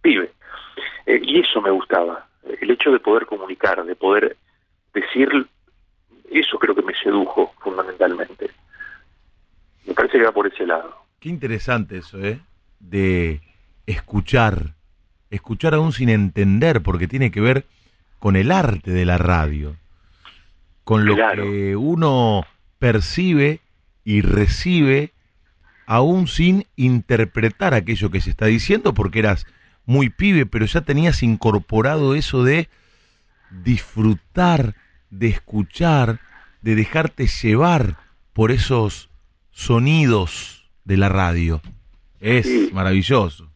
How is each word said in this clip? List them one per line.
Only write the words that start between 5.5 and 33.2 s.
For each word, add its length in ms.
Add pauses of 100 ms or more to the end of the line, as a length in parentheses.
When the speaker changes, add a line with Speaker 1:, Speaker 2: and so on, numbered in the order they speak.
Speaker 1:
eso 280
creo 160
que 80
me 200
sedujo 580
fundamentalmente. 920 (1400)
Me 80
parece 240
que 60
va 80
por 140
ese 200
lado. 280 (240)
Speaker 2:
Qué 100
interesante 720
eso, 240
¿eh? 160 (400)
De 640 (460)
escuchar, 880 (560)
escuchar 440
aún 180
sin 160
entender, 760
porque 260
tiene 240
que 80
ver 240 (560)
con 160
el 160
arte 400
de 120
la 140
radio, 560 (1120)
con 200
lo 120
Speaker 1:
Claro. 260
Speaker 2:
que 320
uno 720 (340)
percibe 840 (440)
y 160
recibe, 920 (760)
aún 420
sin 380 (100)
interpretar 1000
aquello 360
que 100
se 100
está 160
diciendo, 460
porque 280
eras 260 (400)
muy 240
pibe, 360
pero 200
ya 160
tenías 400
incorporado 920
eso 280
de 240 (840)